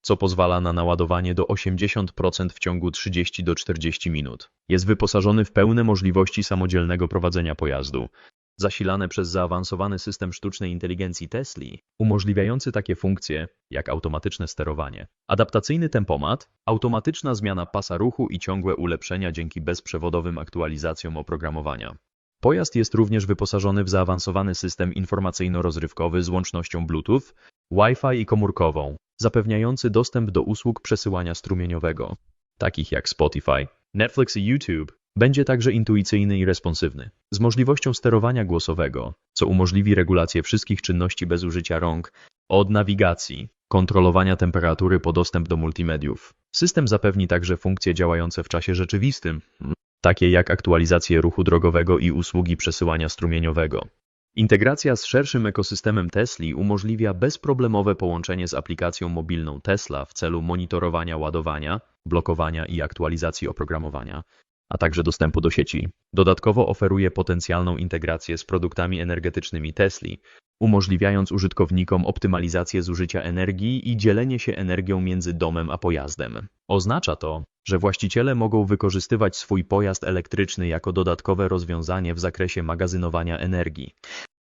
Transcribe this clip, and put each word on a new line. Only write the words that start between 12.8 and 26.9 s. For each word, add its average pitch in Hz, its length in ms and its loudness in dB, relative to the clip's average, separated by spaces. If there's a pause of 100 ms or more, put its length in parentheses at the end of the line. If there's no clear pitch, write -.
funkcje 85 520 -4 (220)
jak 69 180 -8
automatyczne 80 600 -4
sterowanie, 73 580 -6 (220)
adaptacyjny 113 600 0
tempomat, 90 600 -2 (180)
automatyczna 117 680 -2
zmiana 98 320 -4
pasa 92 320 -6
ruchu 120 300 0
i 90 100 -6
ciągłe 95 380 -2
ulepszenia 87 560 -4
dzięki 82 280 -8
bezprzewodowym 85 800 -4
aktualizacjom 80 760 -6
oprogramowania. 76 800 -8 (440)
Pojazd 156 360 2
jest 113 180 0
również 107 320 2
wyposażony 101 580 0
w 92 40 -6
zaawansowany 92 640 0
system 90 400 -4
informacyjno-rozrywkowy 90 1300 -2
z 85 60 -2
łącznością 87 580 -4
Bluetooth, 82 340 2 (500)